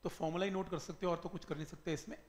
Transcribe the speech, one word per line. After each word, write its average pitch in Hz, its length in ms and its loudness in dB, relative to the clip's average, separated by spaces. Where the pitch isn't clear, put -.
तो 175 60 0
फॉर्मूला 165 360 2
ही 202 60 2
note 190 180 2
कर 170 100 0
सकते 170 260 -4
हो, 180 60 6
और 170 80 4
तो 170 100 -2
कुछ - 160 -6
कर 151 100 -2
नहीं 156 100 -4
सकते - 280 -2
इसमें। - 240 -4